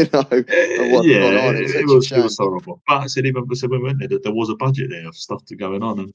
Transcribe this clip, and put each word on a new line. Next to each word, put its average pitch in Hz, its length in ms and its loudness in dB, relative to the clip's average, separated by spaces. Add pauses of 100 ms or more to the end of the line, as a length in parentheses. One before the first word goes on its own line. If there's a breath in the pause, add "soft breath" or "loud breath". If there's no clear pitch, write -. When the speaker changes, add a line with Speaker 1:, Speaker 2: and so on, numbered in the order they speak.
(140)
Speaker 1:
know, 147 60 4
of 135 120 -2
Speaker 2:
Uh, 170 580 0
Speaker 1:
what's 123 180 6
Speaker 2:
yeah, 113 140 6
Speaker 1:
going 98 160 4
on. 117 180 2
It's - 160 -2
Speaker 2:
it, - 20 -4
Speaker 1:
such 151 80 0
Speaker 2:
it 151 80 -2
Speaker 1:
a 135 60 8
Speaker 2:
was, 127 100 6
it - 40 -8
Speaker 1:
shame. 131 140 2
Speaker 2:
was 107 140 -2
horrible. 98 500 -4
But 143 100 2
I 135 100 -6
said, 131 180 -4
even, 123 240 -2
I 127 60 -4
said, 127 160 -4
when 127 100 -2
we 127 60 -4
went 135 120 -4
there, 95 100 -8
there, 98 120 -2
there 107 120 -4
was 113 180 -2
a 107 40 -4
budget 131 360 -2
there 85 160 -12
of 82 80 -16
stuff - 300 -12
to - 100 -16
going 98 260 -8
on, 110 180 -6
and 98 160 -12